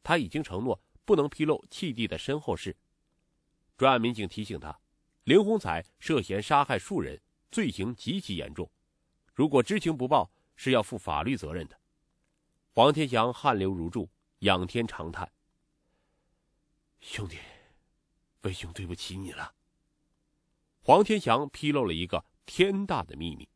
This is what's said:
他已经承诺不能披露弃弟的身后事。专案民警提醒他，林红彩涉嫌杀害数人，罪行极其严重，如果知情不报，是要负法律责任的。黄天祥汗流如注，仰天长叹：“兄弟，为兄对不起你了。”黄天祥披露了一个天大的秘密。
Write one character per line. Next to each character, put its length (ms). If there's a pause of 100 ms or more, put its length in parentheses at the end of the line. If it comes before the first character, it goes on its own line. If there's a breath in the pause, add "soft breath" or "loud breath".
他 140
已 100
经 160
承 200
诺 160 (260)
不 100
能 140
披 160
露 240
弃 240
弟 140
的 100
身 220
后 160
事。 200 (1000)
专 160
案 80
民 100
警 160
提 160
醒 160
他， 200 (460)
林 180
红 160
彩 260 (140)
涉 220
嫌 200
杀 220
害 160
数 200
人， 220 (300)
罪 180
行 260
极 240
其 160
严 180
重， 160 (680)
如 120
果 140
知 180
情 160
不 120
报， 240 (240)
是 160
要 100
负 160
法 240
律 160
责 160
任 140
的。 120 (960)
黄 200
天 140
祥 260
汗 240
流 140
如 180
注， 200 (300)
仰 280
天 180
长 260
叹 200 (1700)
：“兄 260
弟， 100 (1040)
为 120
兄 200
对 120
不 80
起 240
你 140
了。” 240 (1300)
黄 200
天 160
祥 300
披 220
露 140
了 80
一 120
个 180 (220)
天 400
大 180
的 120
秘 200
密。 200